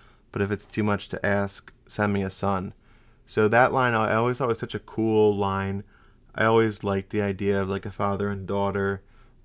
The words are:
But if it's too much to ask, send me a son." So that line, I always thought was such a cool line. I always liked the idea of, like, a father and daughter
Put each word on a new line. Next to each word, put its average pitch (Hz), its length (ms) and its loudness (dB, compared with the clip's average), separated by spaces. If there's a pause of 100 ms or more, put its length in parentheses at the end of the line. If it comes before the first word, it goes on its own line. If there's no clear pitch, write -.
(320)
But 101 100 -2
if 101 80 0
it's 101 160 -6
too - 160 -4
much 104 260 -2
to - 180 -6
ask, 101 460 -2 (140)
send 104 260 0
me 101 100 0
a 95 80 -4
son." 98 440 -4 (520)
So 107 220 2
that 117 240 6
line, 123 220 2
I 110 200 2
always 120 240 0
thought 131 100 0
was 113 100 -2
such - 160 -8
a 110 60 -8
cool 107 560 2
line. 98 480 -2 (500)
I - 100 0
always 113 380 4
liked 98 280 -2
the 104 120 -2
idea 98 400 0
of, 95 60 -2
like, 98 180 -6
a 104 40 -8
father 101 380 -2
and 98 180 -6
daughter 98 560 -2 (420)